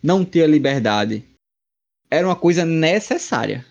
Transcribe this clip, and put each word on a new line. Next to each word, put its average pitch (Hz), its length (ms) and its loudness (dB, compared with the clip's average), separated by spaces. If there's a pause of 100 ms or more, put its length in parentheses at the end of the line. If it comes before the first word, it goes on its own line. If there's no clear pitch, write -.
não 185 200 2
ter 170 200 2
a 160 40 4
liberdade, 113 760 0 (840)
era 175 180 0
uma 180 80 0
coisa 175 300 0
necessária. 160 1040 -2